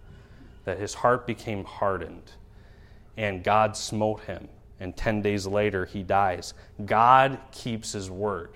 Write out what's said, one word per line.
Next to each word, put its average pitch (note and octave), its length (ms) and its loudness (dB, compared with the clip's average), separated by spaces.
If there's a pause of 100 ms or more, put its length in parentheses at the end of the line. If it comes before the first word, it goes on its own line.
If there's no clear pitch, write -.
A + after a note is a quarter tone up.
(640)
that F2+ 140 -4
his G2+ 160 -6
heart B2 320 2
became G#2+ 380 -6
hardened, F2+ 680 -4 (880)
and F#2+ 260 -4
God G#2+ 320 4
smote G#2+ 460 -2
him. G#2 260 -12 (320)
And F#2+ 160 -8
ten G#2+ 240 0
days G2+ 260 0
later, G2+ 380 0
he G2 180 -8
dies. F#2 520 0 (320)
God B2+ 520 6 (140)
keeps A2+ 400 -8
his F#2+ 180 -6
word. F#2+ 460 -6